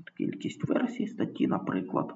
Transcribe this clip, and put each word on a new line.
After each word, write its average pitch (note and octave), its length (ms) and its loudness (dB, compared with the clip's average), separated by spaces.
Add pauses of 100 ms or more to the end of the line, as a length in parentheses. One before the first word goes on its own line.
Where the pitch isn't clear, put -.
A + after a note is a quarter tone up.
(180)
Кількість - 520 -2
версій - 380 2
статті, - 400 0
наприклад. - 680 0